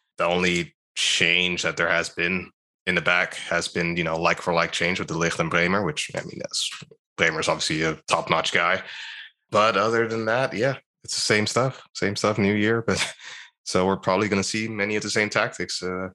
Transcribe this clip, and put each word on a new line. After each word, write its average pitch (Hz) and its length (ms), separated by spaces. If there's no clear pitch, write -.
the 87 80
only 87 500
change 90 680
that 82 140
there 85 120
has 85 200
been 87 400
in 92 80
the 85 60
back 87 340
has - 320
been, 85 300
you 87 60
know, 82 160
like 85 220
for 90 120
like 85 180
change 87 280
with 76 80
De 82 60
Ligt 82 260
and 82 100
Bremer, 90 340
which, - 320
I - 60
mean, - 180
that's, - 300
Bremer's 80 300
obviously 78 340
a 78 140
top-notch 82 440
guy. 87 320
But 107 280
other 113 300
than 113 180
that, 123 280
yeah, 127 220
it's - 120
the - 60
same 107 260
stuff, 131 340
same 101 220
stuff, 104 220
new 104 160
year. 110 280
But - 320
<laughs> - 240
so 92 240
we're 95 100
probably 98 300
gonna 98 160
see 110 240
many 107 300
of 104 60
the 107 60
same 104 200
tactics. - 520
Uh, 92 320